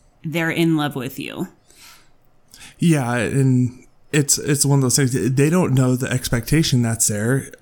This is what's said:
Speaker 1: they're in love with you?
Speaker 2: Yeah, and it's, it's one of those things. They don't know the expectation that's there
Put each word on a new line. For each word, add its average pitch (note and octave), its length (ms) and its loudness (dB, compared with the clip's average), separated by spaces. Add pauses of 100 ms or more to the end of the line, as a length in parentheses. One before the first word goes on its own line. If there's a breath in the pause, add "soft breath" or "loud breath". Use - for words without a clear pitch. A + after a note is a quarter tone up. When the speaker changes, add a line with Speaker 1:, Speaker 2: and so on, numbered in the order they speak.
(240)
Speaker 1:
they're E3 280 -4
in E3 260 2
love D3 180 -4
with C3+ 220 -8
you? D2 300 -10 (1300 loud breath)
Speaker 2:
Yeah, C#3 380 2
and B2+ 680 0 (260)
it's, C#3+ 260 0
it's - 280 -2
one C#3+ 140 4
of C3+ 40 2
those B2 120 0
things. C3+ 160 2 (240)
They C#3+ 140 2
don't E3+ 240 2
know B2+ 220 2
the B2+ 160 -4
expectation B2+ 680 0
that's A2+ 260 -2
there A2 440 -2 (100)